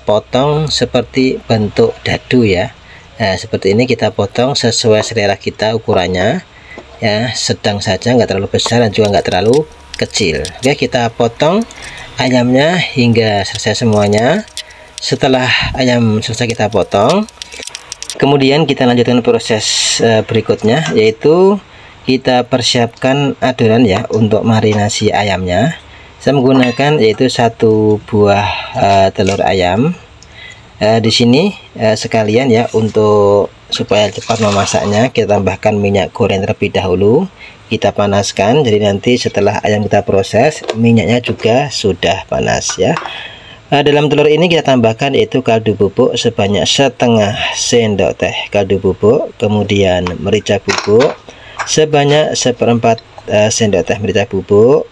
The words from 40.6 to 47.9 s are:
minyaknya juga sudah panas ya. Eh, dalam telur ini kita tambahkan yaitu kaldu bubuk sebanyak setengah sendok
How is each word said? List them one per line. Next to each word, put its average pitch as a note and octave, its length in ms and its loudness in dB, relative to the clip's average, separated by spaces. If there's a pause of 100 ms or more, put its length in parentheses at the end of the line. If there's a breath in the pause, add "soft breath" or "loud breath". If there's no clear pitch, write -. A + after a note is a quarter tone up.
minyaknya A#2 480 2
juga B2 480 -2
sudah - 560 -2
panas - 480 -4
ya. G#2 160 0 (800 loud breath)
Eh, C#3+ 80 2
dalam D3 320 2
telur D3 160 4
ini D#3+ 240 2
kita C#3 240 2
tambahkan C3+ 400 0
yaitu C#3+ 240 0
kaldu A2+ 320 0
bubuk G2+ 480 0
sebanyak G2+ 480 -2
setengah A#2 640 0 (240 loud breath)
sendok G#2+ 640 0